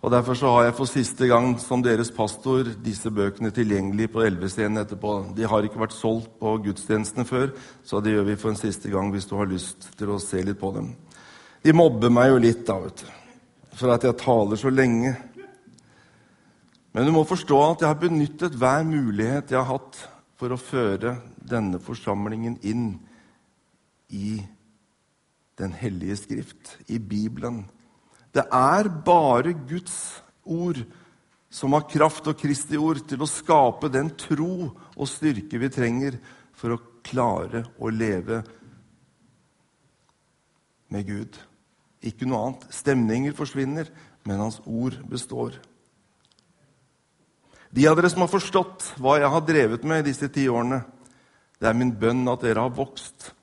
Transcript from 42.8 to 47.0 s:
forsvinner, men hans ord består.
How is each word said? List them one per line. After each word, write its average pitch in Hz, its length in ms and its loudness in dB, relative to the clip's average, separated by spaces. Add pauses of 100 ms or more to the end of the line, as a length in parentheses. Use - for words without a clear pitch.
forsvinner, 143 560 -6 (320)
men 101 160 -4
hans 110 240 -4
ord 123 400 -4
består. 123 540 -8 (2250)